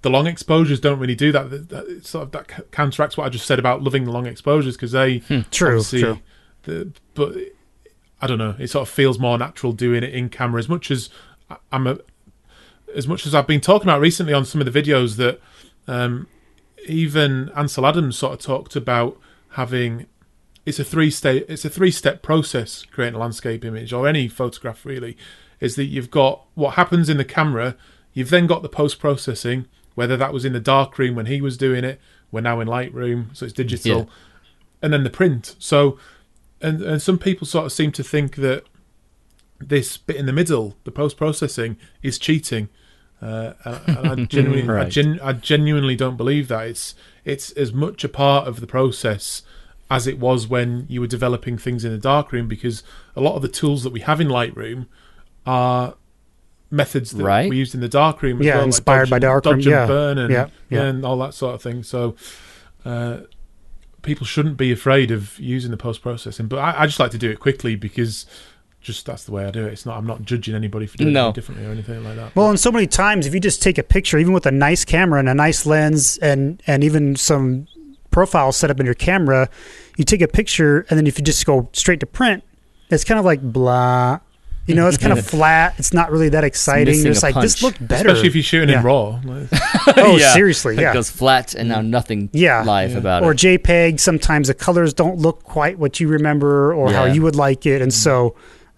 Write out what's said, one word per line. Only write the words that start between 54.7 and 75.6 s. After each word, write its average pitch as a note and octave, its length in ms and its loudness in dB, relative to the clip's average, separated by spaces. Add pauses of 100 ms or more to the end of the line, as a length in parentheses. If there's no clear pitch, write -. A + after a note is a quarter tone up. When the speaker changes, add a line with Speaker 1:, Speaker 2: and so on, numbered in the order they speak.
Speaker 1:
are B2+ 500 0 (760)
methods C#3 400 -2
that G#2 120 -6
Speaker 2:
Right. G#2 260 2
Speaker 1:
we C3 80 -2
used C3 180 -4
in B2 60 -6
the A#2+ 60 -6
dark C#3+ 340 2
room C3+ 200 -4
as C#3+ 60 4
Speaker 3:
Yeah, D3 80 4
Speaker 1:
well, B2 60 2
like C#3 60 2
Speaker 3:
inspired C3 360 4
Speaker 1:
dodge B2+ 80 0
Speaker 3:
by B2+ 60 2
Speaker 1:
and, B2 40 2
Speaker 3:
dark C3 220 2
Speaker 1:
dodge C#3 220 2
Speaker 3:
room, C#3+ 100 6
Speaker 1:
and C#3 60 4
Speaker 3:
yeah. A#2+ 40 2
Speaker 1:
burn C#3+ 320 0
and, B2+ 160 0
Speaker 3:
Yeah, B2+ 140 0 (220)
yeah. C3 140 0
Speaker 1:
and C3+ 220 -4
all B2+ 140 -2
that C#3 140 -6
sort B2 220 -6
of - 60 -14
thing. A#2+ 220 -10
So, A#2+ 320 -6 (680)
uh, A#2+ 360 -8 (840)
people D3 240 -6
shouldn't D3+ 320 -2
be B2+ 140 0
afraid C3 400 2
of G#2 280 -6
using B2 320 -6
the A2 60 -8
post-processing, A2+ 720 -10
but B2+ 120 -6
I, D3 220 -2
I D#3 60 4
just D3 120 -6
like B2 120 0
to A#2 60 -10
do A2+ 120 -2
it G#2+ 100 -8
quickly B2 360 -2
because G#2+ 500 -6 (560)
just - 240 -14
that's A2+ 180 -14
the - 80 -14
way G2 140 -6
I G2 60 -6
do A2 140 -6
it. G#2+ 80 -8
It's - 120 -18
not, A#2 120 -10
I'm A2 80 -8
not A2+ 180 -8
judging A2 320 -4
anybody G#2+ 320 -4
for - 100 -16
doing D3 160 2
Speaker 2:
No. B2+ 160 4
Speaker 1:
it G#2 60 -4
differently A2+ 300 -12
or G#2+ 60 -10
anything A2+ 320 -10
like A2 140 -12
that. A2+ 180 -14
Speaker 3:
Well, G#3 140 6
and G3+ 100 2
so A#3+ 120 2
many A3+ 160 2
times, F#3+ 400 2
if C#3 60 -4
you F#3+ 60 0
just F#3+ 240 0
take F#3 140 4
a - 60 -2
picture, - 340 2
even E3+ 160 4
with F3+ 140 2
a C3+ 40 4
nice C#3+ 340 4
camera E3 340 2
and C3 100 4
a B2+ 60 2
nice D3+ 320 2